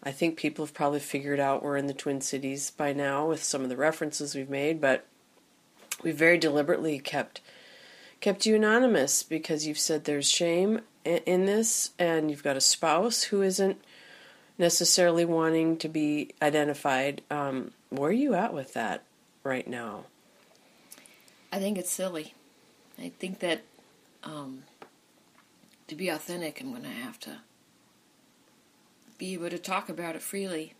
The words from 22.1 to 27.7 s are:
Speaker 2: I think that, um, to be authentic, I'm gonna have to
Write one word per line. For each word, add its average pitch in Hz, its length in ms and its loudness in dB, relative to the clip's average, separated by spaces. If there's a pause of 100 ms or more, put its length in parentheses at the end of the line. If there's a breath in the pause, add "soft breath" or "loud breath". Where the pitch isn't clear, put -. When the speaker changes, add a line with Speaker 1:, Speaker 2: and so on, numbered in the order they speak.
Speaker 2:
I 175 100 -12
think 185 320 -10
that, 170 220 -2 (600)
um, 139 420 -12 (1200)
to 311 80 -10
be 185 140 -4
authentic, 160 500 -8
I'm 131 140 -10
gonna 123 160 -12
have 117 300 -12
to - 180 -14 (1800)